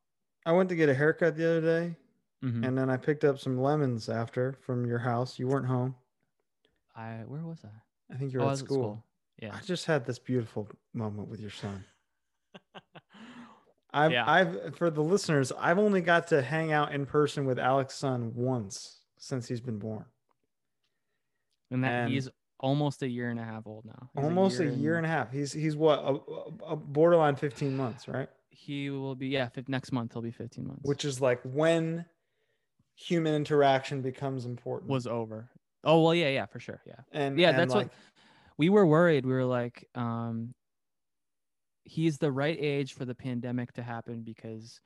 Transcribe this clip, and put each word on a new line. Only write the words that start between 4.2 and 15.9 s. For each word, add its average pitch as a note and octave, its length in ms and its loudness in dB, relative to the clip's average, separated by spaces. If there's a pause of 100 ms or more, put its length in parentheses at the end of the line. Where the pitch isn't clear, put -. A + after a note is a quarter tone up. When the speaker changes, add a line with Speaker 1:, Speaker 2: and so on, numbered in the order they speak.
Speaker 1:
from B2 240 -4
your A#2+ 140 -2
house. B2 400 -2
You B2+ 80 -4
weren't C3 180 0
home. B2+ 300 0 (1000)
Speaker 2:
I, A2+ 300 -12
where D3 200 -12
was E3 200 -12
I? - 480 -20
Speaker 1:
I B2+ 40 -10
think C3+ 160 -6
you C3 60 -2
were C3+ 60 2
Speaker 2:
Oh, - 20 2
Speaker 1:
at - 20 2
Speaker 2:
I - 20 2
was C3+ 100 -2
at B2+ 40 -12
Speaker 1:
school. C#3 120 0
Speaker 2:
school. A2+ 260 -2 (380)
Yeah. G#2 140 -12
Speaker 1:
I G#2 100 -12
just F3+ 200 -6
had C#3+ 200 0
this B2 140 -6
beautiful A2+ 500 -4 (240)
moment G#2+ 360 -6
with A2 100 -12
your G#2 120 -12
son. G2 380 -10
Speaker 2:
<laughs> - 40 -20 (2000)
Speaker 1:
I've, D3 200 4
Speaker 2:
Yeah. A#2+ 180 2
Speaker 1:
I've, E3+ 460 2
for E3+ 160 0
the D3+ 100 0
listeners, D3+ 560 2
I've E3+ 220 4
only G#3 220 4